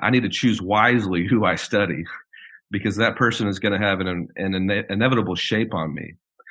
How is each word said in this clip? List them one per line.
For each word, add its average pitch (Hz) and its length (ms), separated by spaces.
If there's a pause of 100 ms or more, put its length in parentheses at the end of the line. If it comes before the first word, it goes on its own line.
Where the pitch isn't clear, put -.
I 98 80
need 123 140
to 98 80
choose 104 320
wisely 101 640
who 107 180
I 90 120
study, 90 460 (680)
because 98 260
that 110 200
person 113 320
is 95 100
gonna 101 200
have 98 220
an, 90 360
an 95 180
ine-, 98 360
inevitable 107 440
shape 110 380
on 80 220
me. 76 180 (380)